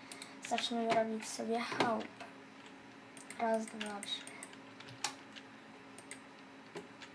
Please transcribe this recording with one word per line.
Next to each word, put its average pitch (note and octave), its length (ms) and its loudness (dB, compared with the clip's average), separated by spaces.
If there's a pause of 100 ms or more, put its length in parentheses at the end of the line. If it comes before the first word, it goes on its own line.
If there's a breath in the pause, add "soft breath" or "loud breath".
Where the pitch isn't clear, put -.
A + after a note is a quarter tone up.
(500 loud breath)
Zaczniemy A#3 440 6
robić A3 340 6
sobie A3+ 320 2
chałup. A3+ 480 6 (1300)
Raz, A3+ 260 6
dwa, G#3 360 -2
trzy. - 200 -2 (3000 loud breath)